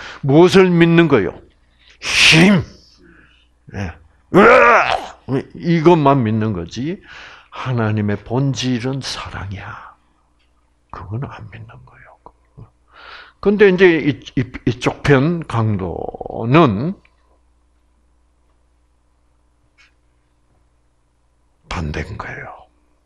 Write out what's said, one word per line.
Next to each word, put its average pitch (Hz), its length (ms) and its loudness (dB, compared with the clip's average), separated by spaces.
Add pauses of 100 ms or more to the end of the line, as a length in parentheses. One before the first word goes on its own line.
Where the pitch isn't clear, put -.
(220)
무엇을 180 480 4
믿는 170 380 4
거요? 104 240 0 (680)
힘. 165 600 4 (1120)
예. 92 180 -8 (420)
으아! 220 800 4 (380)
이것만 156 720 2
믿는 110 280 -4
거지. 110 500 -10 (480)
하나님의 107 720 -4
본질은 127 760 -6
사랑이야. - 920 -14 (960)
그건 101 340 -12
안 - 260 -18
믿는 - 160 -20
거예요. - 400 -20 (1300)
근데 202 280 4
이제 180 300 4
이, 131 420 -4
이, - 120 -8 (140)
이쪽 - 360 -4
편 147 440 0
강도는 113 1500 -2 (4000)
반대인 73 500 -10
거예요. - 480 -18 (400)